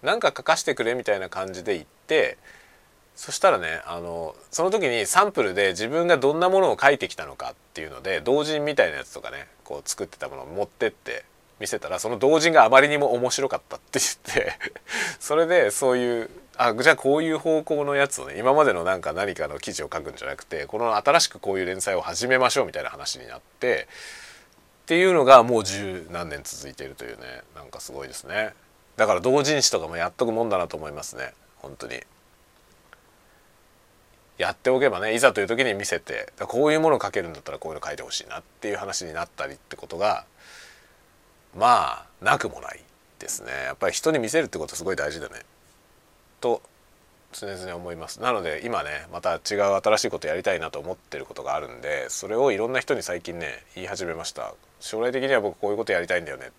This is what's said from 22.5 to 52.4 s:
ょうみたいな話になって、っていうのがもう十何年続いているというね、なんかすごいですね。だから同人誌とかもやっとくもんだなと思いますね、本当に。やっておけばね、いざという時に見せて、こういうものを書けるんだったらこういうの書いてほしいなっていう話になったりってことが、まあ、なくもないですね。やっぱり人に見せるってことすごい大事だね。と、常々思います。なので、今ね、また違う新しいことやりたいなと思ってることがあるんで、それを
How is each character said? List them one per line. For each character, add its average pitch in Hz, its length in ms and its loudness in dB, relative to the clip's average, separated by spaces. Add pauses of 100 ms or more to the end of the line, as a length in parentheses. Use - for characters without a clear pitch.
ょ 131 60 2
う - 20 0
み - 60 -10
た 147 100 -6
い - 20 -6
な 127 60 -6
話 139 300 -10
に 123 80 -18
な 120 100 -14
っ - 40 -18 (180)
て、 113 280 0 (960)
っ - 20 -20
て 165 120 2
い 180 60 6
う 185 100 6
の 151 120 6
が 127 180 12
も 120 160 4
う 104 40 0
十 95 460 -6
何 85 180 -6
年 73 160 -10
続 69 240 -12
い 67 60 -16
て 71 100 -14
い 69 40 -12
る 67 80 -16
と 62 100 -14
い 58 80 -12
う 55 60 -16
ね、 62 240 -16 (120)
な - 60 -18
ん 67 80 -20
か 62 100 -16
す - 120 -14
ご 69 120 -12
い 67 40 -12
で 64 60 -16
す - 100 -14
ね。 101 300 -6 (440)
だ 107 80 6
か 104 80 4
ら 95 80 2
同 135 220 4
人 143 180 2
誌 - 100 4
と 101 80 0
か 80 80 -6
も 85 80 -10
や 85 140 -2
っ - 60 -14
と 127 100 0
く 117 60 0
も 113 120 0
ん 113 60 -2
だ 98 80 2
な 87 100 0
と - 80 -10
思 76 140 -10
い - 20 -12
ま 73 120 -12
す - 120 -14
ね、 65 180 -10 (240)
本 69 200 -16
当 62 100 -12
に。 62 160 -10 (2500)
や 87 100 0
っ - 40 -8
て - 160 2
お 131 80 4
け 135 100 6
ば 92 100 -2
ね、 107 140 0
い 117 60 2
ざ 123 140 8
と - 60 -2
い 101 40 2
う 95 40 -2
時 117 160 0
に 113 120 0
見 101 100 -6
せ - 140 -2
て、 - 340 -10 (140)
こ 131 180 0
う 151 80 4
い - 20 4
う 160 60 2
も 160 80 4
の 139 80 4
を - 40 0
書 101 100 -4
け 101 100 -2
る 85 80 -6
ん 80 40 -12
だ 73 60 -14
っ - 40 -20
た - 80 -12
ら 139 80 -12
こ 80 100 -10
う 80 40 -10
い 76 40 -12
う - 20 -12
の - 60 -10
書 76 80 -8
い - 20 -10
て - 60 -14
ほ - 80 -14
し - 120 -6
い - 60 -16
な 160 120 -12
っ - 40 -20 (160)
て 107 100 -8
い 104 40 -2
う 98 40 -4
話 98 280 -8
に 78 80 -12
な 85 120 -6
っ - 80 -20
た 73 120 -8
り 69 80 -10
っ - 20 -18
て - 200 -18
こ - 100 -18
と - 140 -12
が、 101 260 0 (1300)
ま 92 500 2 (160)
あ、 - 40 -4
な 113 140 4
く 110 100 -4
も - 100 -14
な - 140 -12
い - 60 -18 (400)
で - 100 -14
す - 140 -8
ね。 58 80 -10 (140)
や 67 80 -4
っ - 20 -8
ぱ 101 120 0
り 85 60 0
人 - 180 0
に 156 60 2
見 113 120 -2
せ 160 120 2
る 147 40 0
っ - 20 -10
て - 100 -8
こ 78 80 -4
と - 100 -12
す - 80 -8
ご 95 80 -2
い 90 40 0
大 - 160 -4
事 160 100 -10
だ - 80 -10
ね。 - 60 -18 (1040)
と、 120 220 0 (720)
常 - 140 -12
々 90 280 -10
思 87 160 -10
い 85 40 -10
ま 80 140 -14
す。 - 100 -14
な 123 140 0
の 104 80 -2
で、 78 240 -4
今 107 180 -2
ね、 76 280 -8
ま 85 100 -10
た 87 140 0
違 - 0 -
う 80 40 -8 (440)
新 107 160 6
し - 60 -2
い 110 40 -2
こ 87 80 -6
と 78 100 -8
や 78 80 -2
り 92 80 -6
た 98 120 0
い 80 40 -4
な 80 120 -8
と 71 80 -10
思 82 140 -8
っ - 20 -8
て - 220 -16
る 69 80 -12
こ - 80 -20
と 67 100 -14
が 65 120 -4
あ 156 40 -2
る 123 140 -12
ん 123 80 -18
で、 139 280 -6
そ - 180 -10
れ 107 80 -4
を 131 160 4